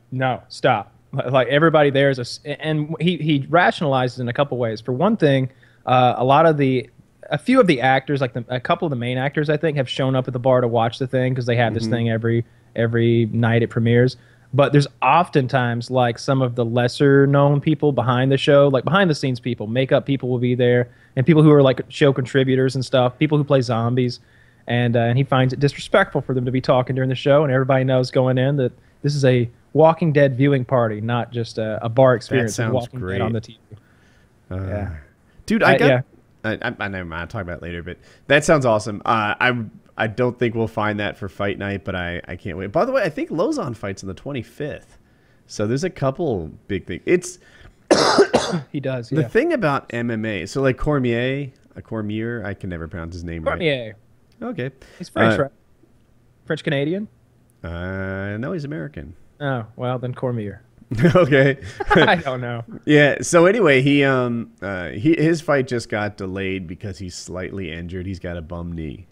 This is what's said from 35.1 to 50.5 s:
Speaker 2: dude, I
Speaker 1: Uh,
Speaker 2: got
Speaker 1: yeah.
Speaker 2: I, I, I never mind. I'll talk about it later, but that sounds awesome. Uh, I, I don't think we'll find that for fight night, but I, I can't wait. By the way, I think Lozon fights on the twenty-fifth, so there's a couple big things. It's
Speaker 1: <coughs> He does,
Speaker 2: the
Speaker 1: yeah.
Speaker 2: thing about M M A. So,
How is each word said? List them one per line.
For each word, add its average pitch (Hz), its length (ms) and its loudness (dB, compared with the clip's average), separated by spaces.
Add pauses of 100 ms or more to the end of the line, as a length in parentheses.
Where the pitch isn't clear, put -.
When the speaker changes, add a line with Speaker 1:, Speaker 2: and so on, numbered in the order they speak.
Speaker 2:
dude, 214 160 0
I 139 140 4
Speaker 1:
Uh, - 20 2
Speaker 2:
got - 100 2
Speaker 1:
yeah. 127 120 4 (440)
Speaker 2:
I, 110 80 -2 (160)
I, 120 100 -8
I 104 100 -6
never 92 180 -8
mind. 82 160 -10
I'll 85 40 -10
talk 110 140 -10
about 87 180 -10
it - 40 -14
later, 85 200 -10
but 87 140 -12 (300)
that 147 180 4
sounds 147 220 2
awesome. 107 400 0
Uh, 107 340 0
I, 123 240 0 (320)
I 110 100 -2
don't 120 320 -2
think 117 160 -2
we'll 113 140 -2
find 107 320 -4
that 101 180 -6
for 101 100 -10
fight 101 300 -6
night, 98 260 -6
but 95 100 -6
I, 87 320 -6
I 90 100 -12
can't 87 200 -10
wait. 95 160 -8
By 175 120 0
the 254 80 -6
way, 262 100 0
I 185 60 -2
think 285 220 -8
Lozon 185 460 -4
fights 98 260 -10
on 95 60 -12
the 92 60 -10
twenty-fifth, 131 840 -12 (500)
so - 200 -4
there's 135 180 -2
a 180 60 -4
couple 131 580 -4 (200)
big 98 180 -6
things. 90 180 -10
It's - 340 -2 (520)
Speaker 1:
<coughs> - 720 2 (100)
He 147 80 -6
does, 127 300 -6
Speaker 2:
the 151 120 0
Speaker 1:
yeah. 117 60 -2
Speaker 2:
thing 311 240 0
about 165 400 -2
M 120 180 -4
M 110 140 -4
A. 101 220 -4
So, 135 160 -4